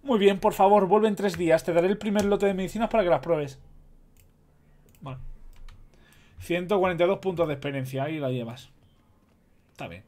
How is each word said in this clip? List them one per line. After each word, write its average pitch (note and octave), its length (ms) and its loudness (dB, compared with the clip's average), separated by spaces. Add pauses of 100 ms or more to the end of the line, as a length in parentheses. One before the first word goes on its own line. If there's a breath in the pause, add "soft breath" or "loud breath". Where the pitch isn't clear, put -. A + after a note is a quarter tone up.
Muy B3 160 0
bien, G3 200 4
por G#3+ 140 2
favor, G3 340 6
vuelve G#3+ 200 4
en G3+ 80 0
tres G3 220 -4
días. D#3+ 260 2
Te F3+ 80 -4
daré E3+ 160 2
el G#3 100 0
primer G#3 280 -2
lote G3+ 220 2
de G3 80 0
medicinas G3+ 340 -4
para A3 140 2
que F3 60 0
las D3+ 100 4
pruebes. D3 400 -4 (1400)
Vale. C3 180 -14 (1200 soft breath)
Ciento F3 400 -2
cuarenta F3+ 240 2
y F3 40 4
dos F#3+ 120 0
puntos E3+ 280 -2
de D3 60 -4
experiencia. C3+ 500 -6
Ahí D#3 160 -6
la C3+ 100 -4
llevas. A#2+ 420 -8 (1000)
Está B2 160 -18
bien. F2+ 200 -18